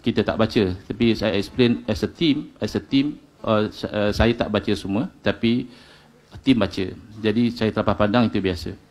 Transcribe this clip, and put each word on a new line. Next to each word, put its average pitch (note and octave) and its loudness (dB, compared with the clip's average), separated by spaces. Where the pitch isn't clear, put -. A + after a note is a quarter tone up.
kita A2+ 0
tak F#2+ 0
baca. G#2+ 2
Tapi A2+ 0
saya G2+ 0
explain A#2 0
as G#2+ -2
a G2 -2
team, D3+ -2
as A2 -6
a G2 -2
team, C#3 0
uh, G#2+ 0
s-, - -10
uh, G#2 -2
saya A#2 2
tak G#2+ -4
baca G#2 0
semua, G#2 -4
tapi A#2 0
team B2+ 4
baca. F#2+ -2
Jadi G#2+ 2
saya A2 0
terlepas G#2 0
pandang, G#2+ 4
itu G2+ -2
biasa. F#2+ -4